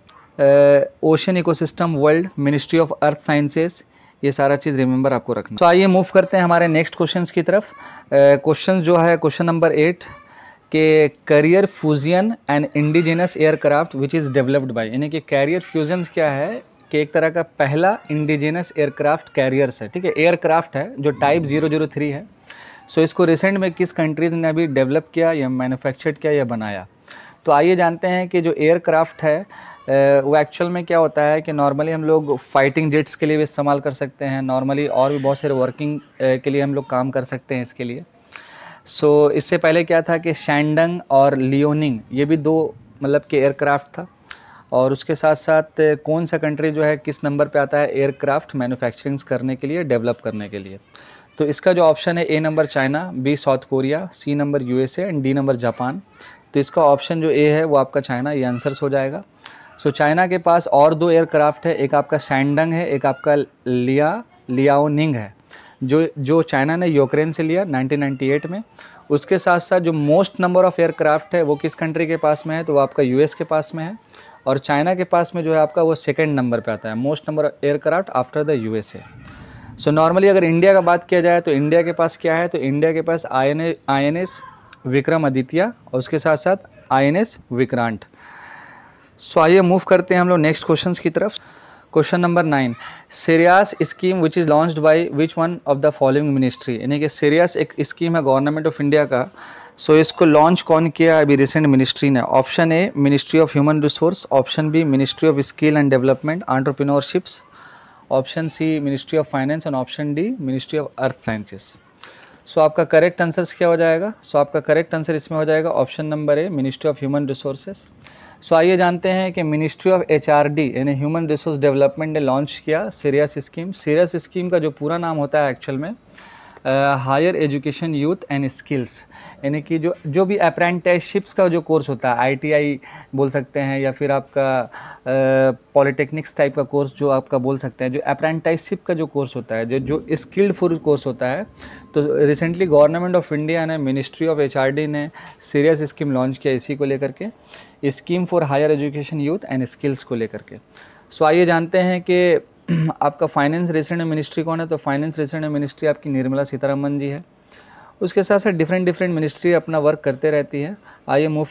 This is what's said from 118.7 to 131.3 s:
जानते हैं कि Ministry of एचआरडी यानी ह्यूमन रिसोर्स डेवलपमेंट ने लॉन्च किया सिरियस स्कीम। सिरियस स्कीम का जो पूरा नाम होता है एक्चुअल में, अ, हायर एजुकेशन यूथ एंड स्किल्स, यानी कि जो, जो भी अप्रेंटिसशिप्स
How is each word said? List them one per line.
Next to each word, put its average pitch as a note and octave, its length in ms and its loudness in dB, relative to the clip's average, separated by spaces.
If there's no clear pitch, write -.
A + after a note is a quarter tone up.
जानते F3+ 320 0
हैं F#3 240 -2
कि F3 100 -4
Ministry D#3 540 0
of E3 140 -2
एचआरडी D3 640 2
यानी C#3 200 -2
ह्यूमन D#3 320 -4
रिसोर्स D3 320 -4
डेवलपमेंट C#3 540 2
ने D#3 60 -2
लॉन्च C#3 460 -2
किया E3+ 240 -2
सिरियस D3 480 0
स्कीम। E3 340 -12
सिरियस E3 440 0
स्कीम F3+ 340 -6
का F3 100 2
जो D3+ 120 -2
पूरा D3+ 260 -4
नाम E3 200 -4
होता C#3+ 220 0
है C#3 120 0
एक्चुअल C3 260 -8
में, E3+ 180 -8
अ, C#3 320 2
हायर C#3 380 0
एजुकेशन D3 600 -4
यूथ D3 200 -2
एंड C#3 160 -2
स्किल्स, - 560 -8
यानी D3 160 -4
कि E3 180 -4
जो, E3+ 160 -4
जो E3+ 180 0
भी G3+ 120 -2
अप्रेंटिसशिप्स F3 960 -2